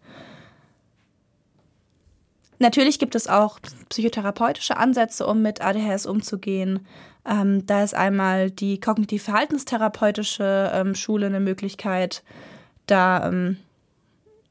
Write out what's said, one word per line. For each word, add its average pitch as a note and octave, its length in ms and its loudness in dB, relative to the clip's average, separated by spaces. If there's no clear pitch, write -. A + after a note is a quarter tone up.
Natürlich C4 400 4
gibt C4 160 -2
es A3 140 -2
auch G#3 300 2
psychotherapeutische A3+ 880 -2
Ansätze, A#3+ 480 0
um A3 160 2
mit G#3+ 180 0
A G3 140 0
D G#3+ 80 -2
H G#3+ 100 0
S G3+ 140 -4
umzugehen. F#3+ 800 -4
Ähm, G3 380 2
da G3+ 160 2
ist G3+ 120 -2
einmal F#3+ 580 0
die G3 280 -4
kognitiv-verhaltenstherapeutische, G#3+ 1900 -2
ähm, F#3+ 220 0
Schule G#3 320 -2
eine G3 140 -2
Möglichkeit. F#3+ 800 -2
Da, F#3 420 4
ähm, F3+ 280 -2